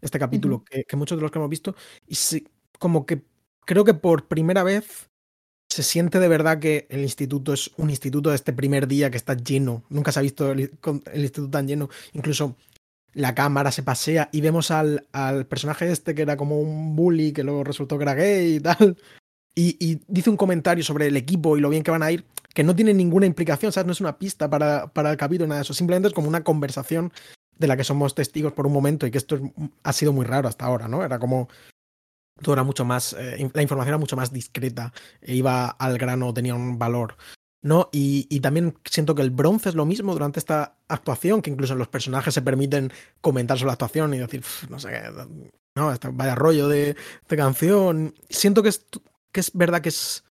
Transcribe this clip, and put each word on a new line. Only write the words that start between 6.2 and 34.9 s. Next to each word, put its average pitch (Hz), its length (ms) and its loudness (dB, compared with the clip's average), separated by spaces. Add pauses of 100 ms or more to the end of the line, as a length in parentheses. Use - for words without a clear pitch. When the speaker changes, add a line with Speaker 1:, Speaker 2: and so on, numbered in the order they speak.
Speaker 1:
de 180 80 6
verdad 160 300 4
que 151 320 0
el 135 100 -6
instituto 139 540 -4
es - 240 -6
un 156 120 0
instituto 143 400 -2
de 143 60 2
este 135 160 -4
primer 139 340 0
día 139 240 2
que 120 60 -6
está - 180 -4
lleno. 123 540 -2
Nunca 147 240 -2
se - 60 0
ha 139 40 2
visto 139 300 0
el, 135 260 -4
con, 143 240 -6 (100)
el 147 100 -4
instituto 139 300 -6
tan 143 140 -2
lleno. 143 220 -4 (240)
Incluso 143 420 -4 (600)
la 127 200 -2
cámara 143 380 2
se 151 100 -6
pasea 151 480 0
y 156 120 -2
vemos 160 280 2
al, 156 420 0
al 135 340 -2
personaje 147 440 -4
este 165 240 -2
que 151 80 -2
era 143 140 -2
como 147 240 -2
un 156 360 -4
bully, 160 360 4
que 143 120 -4
luego 143 200 -2
resultó 139 320 -6
que 143 80 -2
era 139 100 0
gay 175 420 2
y 151 40 0
tal. 175 380 6 (580)
Y, 170 240 2
y 165 260 -2
dice 185 240 2
un 208 60 4
comentario 175 480 2
sobre 147 220 0
el 143 100 2
equipo 151 400 2
y 147 40 2
lo 143 100 4
bien 156 140 0
que 170 80 0
van 165 100 0
a 156 100 2
ir, 170 120 -4 (280)
que - 120 0
no 175 120 4
tiene 214 180 6
ninguna 185 320 6
implicación, 165 460 0
¿sabes? 190 140 0
No 180 60 -2
es 170 80 -6
una 160 180 -4
pista 185 320 -4
para, 147 380 0
para 151 240 0
el 151 40 -2
capítulo, 160 320 -2
nada 147 120 -2
de - 20 -4
eso. 139 120 -6
Simplemente 180 340 2
es 202 60 -2
como 151 140 0
una 165 160 0
conversación 151 680 -2 (440)
de 165 120 0
la 131 80 4
que 131 80 -2
somos 143 320 0
testigos 151 360 -4
por 143 140 -2
un 143 60 2
momento 143 340 0
y 120 60 -2
que 139 60 0
esto 147 180 -4
es, 131 60 -4 (420)
ha 143 80 -2
sido 147 200 2
muy 131 120 2
raro 127 240 0
hasta 107 160 -8
ahora, 120 240 -2
¿no? 147 160 -4
Era 127 160 -4
como, 127 280 -2 (960)
todo 147 120 2
era 131 100 2
mucho 135 200 -2
más, 123 280 -2
eh, 123 260 -12
in-, 131 160 -4
la 156 80 2
información 135 280 0
era 151 80 0
mucho 143 180 -4
más 127 160 -4
discreta 123 600 -8 (280)